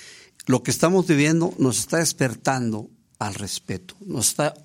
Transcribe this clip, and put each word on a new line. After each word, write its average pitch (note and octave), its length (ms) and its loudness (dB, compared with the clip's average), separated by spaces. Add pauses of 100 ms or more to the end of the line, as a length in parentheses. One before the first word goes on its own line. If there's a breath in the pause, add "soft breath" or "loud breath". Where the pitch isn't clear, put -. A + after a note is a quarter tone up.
(460 loud breath)
Lo B2 160 2
que C3 100 -4
estamos F3 360 2
viviendo D#3+ 500 2
nos B2+ 220 2
está - 180 -2
despertando B2+ 920 -2 (300)
al G#2+ 160 -4
respeto, - 600 -10 (100)
nos D3+ 240 -2
está, D3+ 240 -2 (120)